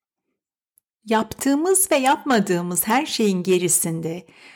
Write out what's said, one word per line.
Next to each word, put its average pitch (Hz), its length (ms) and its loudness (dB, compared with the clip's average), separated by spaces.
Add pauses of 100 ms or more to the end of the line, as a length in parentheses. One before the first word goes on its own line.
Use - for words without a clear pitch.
(1040)
Yaptığımız 269 840 0
ve 320 60 4
yapmadığımız 214 880 0
her 254 200 0
şeyin 196 360 0
gerisinde, 170 840 -2 (300)